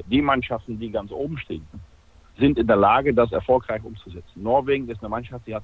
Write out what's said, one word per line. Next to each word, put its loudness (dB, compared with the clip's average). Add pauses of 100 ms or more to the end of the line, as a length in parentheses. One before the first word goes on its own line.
die 2
Mannschaften, -2
die -8
ganz -6
oben -6
stehen, -10 (720)
sind 4
in 2
der 6
Lage, 4
das 4
erfolgreich 0
umzusetzen. -16
Norwegen 0
ist -10
eine -10
Mannschaft, -8
die -6
hat -8